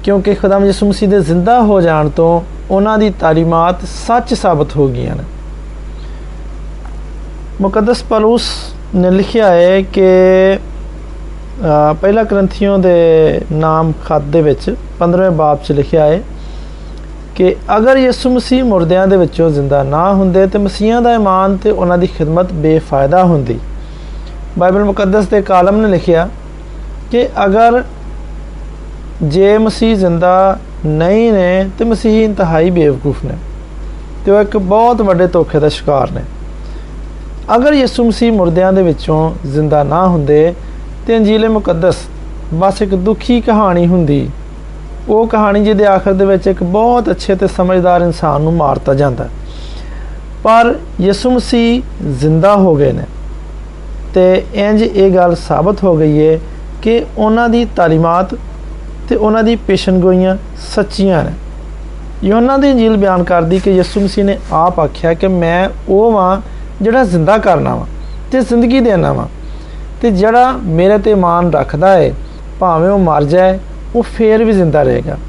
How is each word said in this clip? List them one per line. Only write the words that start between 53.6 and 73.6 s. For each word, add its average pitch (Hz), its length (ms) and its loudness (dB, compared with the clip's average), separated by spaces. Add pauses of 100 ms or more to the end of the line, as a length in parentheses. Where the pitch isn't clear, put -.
ਤੇ 185 400 4
ਇੰਝ 214 300 2
ਇਹ 196 320 2
ਗੱਲ 175 200 4
ਸਾਬਤ 170 480 -2
ਹੋ 180 140 4
ਗਈ 151 300 4
ਹੈ 160 120 2 (420)
ਕਿ 226 240 0 (120)
ਉਹਨਾਂ 226 320 2
ਦੀ 233 160 2
ਤਾਲੀਮਾਤ 170 720 0 (720)
ਤੇ - 60 0
ਉਹਨਾਂ 214 280 0
ਦੀ 226 120 2
ਪੇਸ਼ਨਗੋਈਆਂ 185 840 2 (380)
ਸੱਚੀਆਂ 196 480 0
ਨੇ। - 80 -4 (920)
ਯੋਹੰਨਾ 233 340 2
ਦੀ 277 120 4
ਇੰਜੀਲ 226 280 4
ਬਿਆਨ 190 260 2
ਕਰਦੀ 175 360 0
ਕਿ 196 120 0
ਯਿਸੂ 185 300 0
ਮਸੀਹ 202 240 0
ਨੇ 196 120 0 (160)
ਆਪ 175 260 0
ਆਖਿਆ 165 340 0
ਕਿ 165 140 -2
ਮੈਂ 180 420 0 (200)
ਉਹ 214 220 4
ਵਾਂ 190 300 0 (400)
ਜਿਹੜਾ 233 220 2
ਜ਼ਿੰਦਾ 175 340 2
ਕਰਨਾ 143 380 2
ਵਾਂ 117 100 -8 (460)
ਤੇ 262 100 2
ਜ਼ਿੰਦਗੀ 240 380 2
ਦੇਣਾ 180 340 2
ਵਾਂ, 120 140 -4 (760)
ਤੇ 240 100 2
ਜਿਹੜਾ 226 400 4
ਮੇਰੇ 196 460 2
ਤੇ 214 140 2
ਈਮਾਨ 175 400 2
ਰੱਖਦਾ 156 420 2
ਹੈ 143 200 2 (460)
ਭਾਵੇਂ 175 300 2
ਉਹ 202 100 2
ਮਰ 156 240 2
ਜਾਏ 185 360 2 (360)